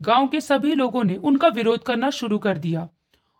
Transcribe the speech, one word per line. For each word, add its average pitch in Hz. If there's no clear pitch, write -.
गांव 247
के 302
सभी 294
लोगों 254
ने 185
उनका 277
विरोध 233
करना 254
शुरू 214
कर 196
दिया 165